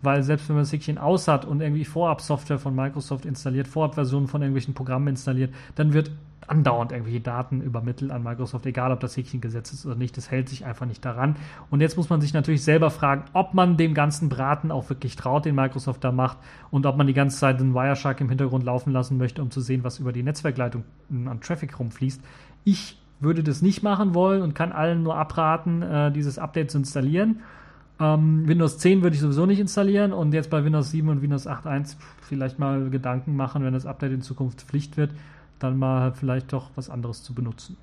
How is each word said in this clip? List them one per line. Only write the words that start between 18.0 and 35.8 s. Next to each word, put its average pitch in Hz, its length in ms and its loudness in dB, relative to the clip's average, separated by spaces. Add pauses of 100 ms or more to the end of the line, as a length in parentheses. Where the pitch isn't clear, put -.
im 139 80 0
Hintergrund 131 380 0
laufen 123 260 0
lassen 131 260 0
möchte, 127 240 -2
um 127 100 -4
zu 135 100 -4
sehen, 123 240 -2
was 123 140 -6
über 127 120 -4
die 120 100 -4
Netzwerkleitung 131 640 -2 (260)
an 123 300 -4
Traffic 156 400 -6
rumfließt. 131 420 -4 (440)
Ich - 340 0 (220)
würde 160 200 2
das 151 200 0
nicht 196 200 4
machen 202 320 2
wollen 190 280 4
und 160 120 -2
kann 175 200 -2
allen 165 280 0
nur 160 140 0
abraten, 165 680 0
äh, 147 300 2
dieses 143 260 -2
Update 156 340 -4
zu 147 80 0
installieren. 151 600 0 (640)
Ähm, 156 480 4
Windows 165 300 4
zehn 190 220 6
würde 175 140 4
ich 143 60 0
sowieso 151 240 2
nicht 196 160 4
installieren 202 500 2
und 160 220 2
jetzt 151 160 0
bei 151 160 2
Windows 151 260 2
sieben 156 160 0
und 143 140 2
Windows 143 260 0
acht 143 180 -8
eins 143 300 -4 (260)
vielleicht 131 380 -6
mal 139 300 0
Gedanken 131 480 -2
machen, 135 260 -2
wenn 131 100 0
das 131 120 -2
Update 135 260 -4
in 131 100 -2
Zukunft 127 400 -6
Pflicht - 360 -4
wird, 147 140 0 (480)
dann 131 200 -2
mal 131 320 2